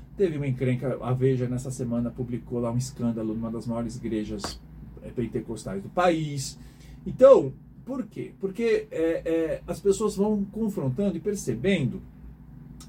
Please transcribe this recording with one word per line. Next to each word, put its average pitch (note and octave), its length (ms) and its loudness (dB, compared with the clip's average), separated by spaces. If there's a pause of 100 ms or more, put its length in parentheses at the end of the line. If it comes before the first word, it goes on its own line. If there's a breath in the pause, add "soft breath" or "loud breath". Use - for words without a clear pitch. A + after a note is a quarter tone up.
(160 loud breath)
teve E3 220 2
uma C#3+ 80 -4
encrenca, B2+ 560 0
a B2 100 -2
Veja B2+ 360 2
nessa B2+ 240 -4
semana A#2+ 400 -2
publicou A#2+ 480 -6
lá A#2+ 120 -2
um A#2+ 60 -2
escândalo A2+ 560 -2
numa A2+ 160 -4
das A2+ 160 -6
maiores A#2 300 -4
igrejas, G#2+ 640 -6 (400)
é, - 80 -14
pentecostais A2 720 -4
do - 80 -12
país. D#3 720 0 (440 loud breath)
Então, F#3+ 480 10 (320)
por B3+ 220 -6
quê? - 340 -10
Porque, G#3+ 520 2
é, E3 340 0
é, E3 400 0
as F3 140 -4
pessoas G#3 360 2
vão G3+ 300 2
confrontando F#3+ 720 0
e - 20 -4
percebendo D3+ 800 0 (880)